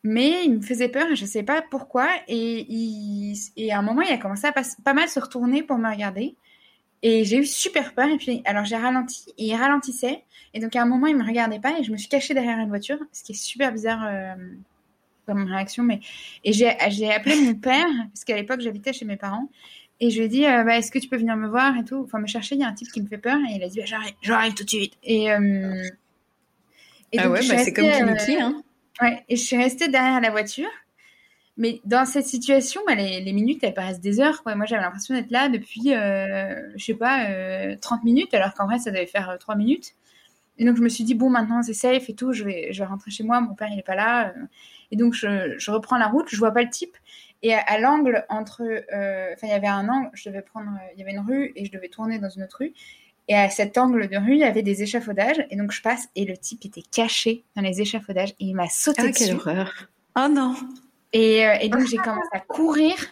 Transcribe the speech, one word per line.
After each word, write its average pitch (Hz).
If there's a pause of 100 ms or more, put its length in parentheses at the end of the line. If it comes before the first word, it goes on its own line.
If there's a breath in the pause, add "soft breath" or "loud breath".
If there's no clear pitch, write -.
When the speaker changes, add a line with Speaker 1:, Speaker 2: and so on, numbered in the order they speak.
Speaker 1:
Mais 277
il 254
me 214
faisait 247
peur 294
et 294
je 202
sais 208
pas 285
pourquoi. 269 (220)
Et 233
il... 208 (220)
et 220
à 202
un 202
moment, 233
il 370
a 240
commencé 202
à 294
pas, 285 (240)
pas 277
mal 320
se 302
retourner 247
pour 277
me 226
regarder. 208 (680 soft breath)
Et 220
j'ai 214
eu 285
super -
peur. 269
Et 302
puis, 247
alors 208
j'ai 226
ralenti 247 (140)
et 220
il 220
ralentissait. 269 (300 soft breath)
Et 220
donc 226
à 240
un -
moment, 254
il 311
me 233
regardait 226
pas 277
et 285
je 226
me 214
suis 202
cachée 277
derrière 240
une 220
voiture, 208 (140)
ce -
qui -
est -
super 247
bizarre, 220
euh, 190 (920)
comme 202
réaction. 196
Mais, 226 (440 loud breath)
et 214
j'ai, 226 (140)
j'ai 214
appelé 262
mon 240
père, 262 (260)
parce -
qu'à 220
l'époque, 220
j'habitais 226
chez 254
mes 202
parents. 202 (520 loud breath)
Et 240
je 220
lui 226
ai -
dit, 262
euh, « 247
Bah, 226
est-ce 233
que 277
tu 240
peux 262
venir 226
me 214
voir 254
et 233
tout ? 269
Enfin, 233
me 208
chercher, 220
il 277
y 277
a 240
un 202
type 233
qui 220
me 202
fait 208
peur. » 247 (120)
Et 202
il 185
a 180
dit, « 196
Bah, 202
j'arrive, 214
j'arrive 220
tout 202
de 202
suite. » 202
Et, 214
euh... 196 (1300 soft breath)
et -
Speaker 2:
Ah 185
Speaker 1:
donc, 180
Speaker 2:
ouais, 208
Speaker 1:
je 262
suis 254
Speaker 2:
bah, 247
c'est -
comme -
Speaker 1:
restée, 285
Speaker 2:
Pinocchio, 220
Speaker 1:
euh, 330
Speaker 2:
hein. 269 (400)
Speaker 1:
ouais, 240
et 240
je 233
suis -
restée 254
derrière 262
la 226
voiture. 214 (880 soft breath)
Mais 233
dans 240
cette 269
situation, 269
bah, 285
les, 190
les 190
minutes, 233
elles 196
paraissent 185
des 202
heures, 311
quoi. 214
Moi, 208
j'avais 214
l'impression 190
d'être 233
là 262
depuis, 240
euh, 196 (160)
je 196
sais 220
pas, 240
euh, 190
trente 240
minutes, 247
alors 196
qu'en 196
vrai, 233
ça 233
devait 185
faire, 185
euh, 185
trois 214
minutes. 233 (640 soft breath)
Et 233
donc, 240
je 233
me 240
suis 233
dit, « 240
Bon, 254
maintenant, 233
c'est 226
safe 254
et 214
tout, 254
je 214
vais, 185
je 190
vais 196
rentrer 196
chez 220
moi, 240
mon 220
père, 214
il 202
est 185
pas 190
là. » 220
Euh, - (480 soft breath)
et 214
donc, 233
je, 196
je -
reprends 220
la 220
route, 294
je 220
vois 220
pas 240
le 240
type. - (460 loud breath)
Et 226
à, 214
à 214
l'angle 254
entre, 214
euh, 196
enfin, -
il 214
y -
avait 202
un 202
angle, 262
je 208
devais 196
prendre, 208
euh, 190
il 196
y -
avait 190
une 202
rue 269
et 196
je 202
devais 180
tourner 220
dans 196
une 190
autre -
rue. 294 (560 loud breath)
Et 208
à 202
cet 202
angle 240
de 190
rue, 208
il 294
y 302
avait 220
des 202
échafaudages. 233
Et 202
donc, 202
je -
passe 247
et 196
le 185
type -
était 196 (100)
caché 226 (120)
dans 202
les 190
échafaudages 202
et -
il 190
m'a 175
sauté 285
Speaker 2:
Ah, -
Speaker 1:
dessus. 247
Speaker 2:
quelle 180
horreur. 185 (280)
Oh 262
non. 262 (580)
Speaker 1:
Et, 220
euh, 214
et 214
donc, 247
j'ai 233
commencé 220
à 190
courir. 311 (180)